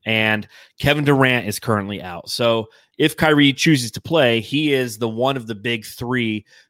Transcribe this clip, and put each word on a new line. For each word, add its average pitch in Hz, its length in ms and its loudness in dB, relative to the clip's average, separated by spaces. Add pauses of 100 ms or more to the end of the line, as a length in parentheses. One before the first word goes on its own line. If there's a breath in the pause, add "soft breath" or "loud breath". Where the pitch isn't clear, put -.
and 110 420 0 (300 loud breath)
Kevin 147 260 0
Durant 135 420 2
is 104 120 -6
currently 104 420 -4
out. 90 300 -14
So 113 380 0 (280 soft breath)
if 156 200 0
Kyrie 147 360 4
chooses 131 400 2
to - 80 -12
play, 123 400 2
he 143 320 -2
is 127 260 -2
the 117 100 -2
one 127 280 -2
of 117 100 -10
the 113 80 -8
big 110 300 -6
three 117 600 -6 (240 soft breath)